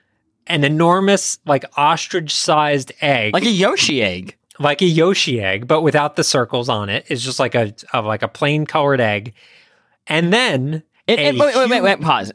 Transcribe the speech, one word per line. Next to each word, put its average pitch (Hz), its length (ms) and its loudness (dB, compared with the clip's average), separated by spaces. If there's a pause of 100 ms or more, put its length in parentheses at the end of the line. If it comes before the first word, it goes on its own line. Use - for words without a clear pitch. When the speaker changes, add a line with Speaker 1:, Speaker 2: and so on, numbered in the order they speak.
(460)
Speaker 1:
an 165 180 0
enormous, 175 800 2
like, 143 200 0 (120)
ostrich-sized 151 1200 0
egg. 123 340 0
Speaker 2:
Like 185 100 0
a 233 60 2
Yoshi 190 520 0
egg. 92 340 -6 (240)
Speaker 1:
Like 147 220 0
a 185 40 4
Yoshi 160 540 2
egg, 98 260 -2
but 156 160 2
without 147 340 2
the 160 80 0
circles 123 440 -2
on 104 200 -2
it. 107 200 -4
It's 123 160 -6
just 131 160 -6
like 123 160 0
a, 107 180 0 (180)
a, 120 100 0
like, 107 200 -4
a 113 60 -4
plain 151 380 -2
colored 143 340 0
egg. 107 340 -2 (720)
And 170 260 0
then 160 520 0 (240)
Speaker 2:
And, - 120 2
Speaker 1:
a - 40 0
Speaker 2:
and 143 140 2
wait, 285 180 2
wait, 254 140 2
wait, 247 80 2
Speaker 1:
hu- 180 60 0
Speaker 2:
wait, 196 160 2
pause. 113 340 -2